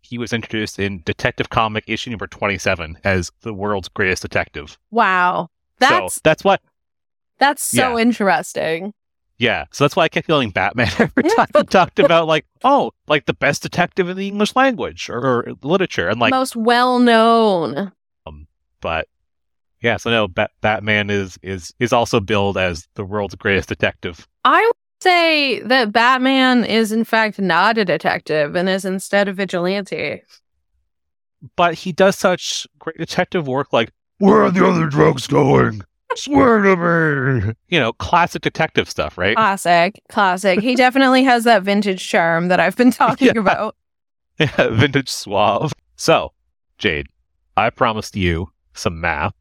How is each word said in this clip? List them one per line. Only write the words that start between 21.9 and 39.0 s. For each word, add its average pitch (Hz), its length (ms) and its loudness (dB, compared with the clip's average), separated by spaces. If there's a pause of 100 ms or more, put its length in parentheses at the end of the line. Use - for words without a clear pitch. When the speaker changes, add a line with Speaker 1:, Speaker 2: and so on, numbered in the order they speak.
Speaker 1:
also 117 280 2
billed 98 380 -2
as 90 360 -4
the 107 100 -10
world's 101 320 -8
greatest 98 320 -2
detective. - 580 -6 (180)
Speaker 2:
I 302 200 4
would 466 80 2 (300)
say 320 580 2
that 233 320 0
Batman 254 720 2
is, 220 260 0
in 220 140 0
fact, 220 360 -2
not 190 380 2
a 214 60 0
detective 156 720 -2
and 180 120 0
is 190 160 -2
instead 196 440 -2
a 202 40 -8
vigilante. 180 880 -6 (1300)
Speaker 1:
But 175 180 0
he 185 180 -10
does 190 260 2
such - 480 -4 (140)
great - 180 -12
detective 170 480 -4
work, 135 260 -4
like, 117 200 0 (260)
"Where 202 240 6
are 196 80 2
the 180 160 2
other 175 220 2
drugs 151 400 2
going? 131 540 2 (340)
Swear 269 460 2
to 190 140 4
me." 147 760 0 (160)
You 175 100 0
know, 117 140 0
classic - 500 0
detective 151 480 -2
stuff, - 260 -6